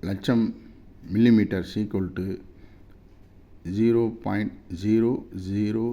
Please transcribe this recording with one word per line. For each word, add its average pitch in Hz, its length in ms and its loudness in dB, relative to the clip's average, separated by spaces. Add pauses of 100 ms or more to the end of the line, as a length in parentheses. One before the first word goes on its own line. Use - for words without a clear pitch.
லட்சம் 113 360 0 (680)
மில்லிமீட்டர் 107 520 4
is - 160 -14
equal 104 240 -2 (140)
to 92 60 -6 (1500)
ஜீரோ 117 240 4 (200)
பாயிண்ட் 104 300 -2 (300)
ஜீரோ 113 280 4 (380)
ஜீரோ 104 440 -2